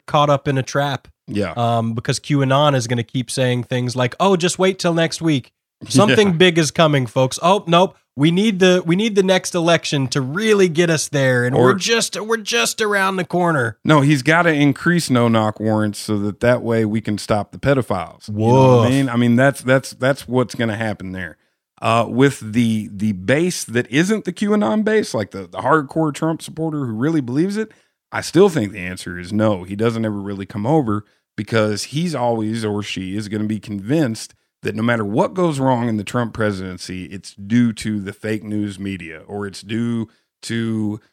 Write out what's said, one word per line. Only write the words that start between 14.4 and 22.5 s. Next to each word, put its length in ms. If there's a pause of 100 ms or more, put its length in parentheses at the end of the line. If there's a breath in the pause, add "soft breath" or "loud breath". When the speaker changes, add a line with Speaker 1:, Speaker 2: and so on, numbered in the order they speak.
Speaker 2:
increase 560
no-knock 500
warrants 380
so 220
that 200
that 220
way 240
we 160
can 160
stop 340
the 60
pedophiles. 720
You 80
know 80
what 320
I 60
Speaker 1:
Woof. 60
Speaker 2:
mean? 200
I 60
mean, 200
that's, 240
that's, 300
that's 360
what's 280
gonna 220
happen 360
there. 240 (440)
Uh, 280
with 320
the, 520